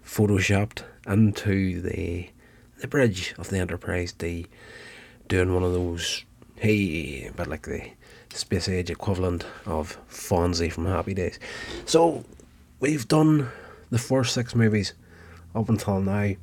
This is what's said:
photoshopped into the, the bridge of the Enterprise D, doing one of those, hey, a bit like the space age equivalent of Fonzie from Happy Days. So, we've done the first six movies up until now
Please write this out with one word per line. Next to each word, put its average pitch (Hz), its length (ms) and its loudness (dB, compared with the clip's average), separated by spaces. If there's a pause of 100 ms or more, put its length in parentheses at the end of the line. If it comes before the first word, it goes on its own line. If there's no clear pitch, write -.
photoshopped 101 760 2 (240)
into 98 720 2
the, 87 480 -6 (540)
the - 40 -8
bridge 113 520 2
of 87 100 -12
the 95 100 0
Enterprise 90 540 -2
D, 85 340 -6 (800)
doing 92 280 2
one 90 80 2
of 90 100 2
those, 87 540 -4 (300)
hey, 82 720 0
a - 40 -12
bit 85 140 -6
like 76 200 -10
the - 260 -8 (420)
space - 340 -2
age 90 220 -2
equivalent 90 560 -2 (180)
of 80 340 -6 (120)
Fonzie 85 600 0
from 82 140 -6
Happy 90 300 -2
Days. 92 260 -4 (460)
So, 165 400 4 (520)
we've 143 300 -2
done 156 420 6 (380)
the 120 100 0
first 131 360 0
six 120 200 -4
movies 107 380 4 (640)
up 113 160 -2
until 101 320 2
now 101 400 0